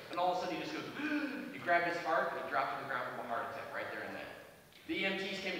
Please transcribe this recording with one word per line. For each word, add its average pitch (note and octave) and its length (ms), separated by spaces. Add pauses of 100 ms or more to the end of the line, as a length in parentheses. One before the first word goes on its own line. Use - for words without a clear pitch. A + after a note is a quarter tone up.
(100)
And E3+ 80
all F3+ 160
of F3+ 40
a - 40
sudden E3+ 160
he D#3 40
just D3+ 120
goes, D3 160
<gasps> - 640
he - 80
grabbed E3+ 240
his E3+ 160
heart E3 320
and - 80
he - 80
dropped C3+ 280
to C3 60
the C3 60
ground C3 240
from A#2+ 120
a - 40
heart A2+ 240
attack - 200
right G#2 200
there G#2+ 120
and G2 80
then. - 160 (600)
The D#3+ 80
E F#3+ 80
M F#3+ 160
Ts G3 160
came F#3 220